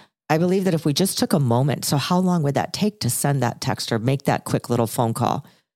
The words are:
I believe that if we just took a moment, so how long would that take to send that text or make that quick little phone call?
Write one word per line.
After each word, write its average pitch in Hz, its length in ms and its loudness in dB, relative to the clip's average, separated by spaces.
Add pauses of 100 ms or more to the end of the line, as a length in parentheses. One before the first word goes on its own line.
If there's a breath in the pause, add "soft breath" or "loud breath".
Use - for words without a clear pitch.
(320 loud breath)
I 156 80 4
believe 180 240 2
that 180 100 2
if 160 120 -2
we 147 80 2
just 185 260 0
took 254 140 0
a 170 60 4
moment, 127 460 2
so 156 120 0
how 180 200 0
long 180 240 2
would 143 140 0
that - 180 -2
take - 280 -2
to - 100 -2
send 139 320 0
that - 180 -4
text - 300 -4
or 117 80 0
make 135 240 -2
that - 220 -2
quick - 260 -4
little 117 160 2
phone 117 260 -2
call? - 320 -2 (300 soft breath)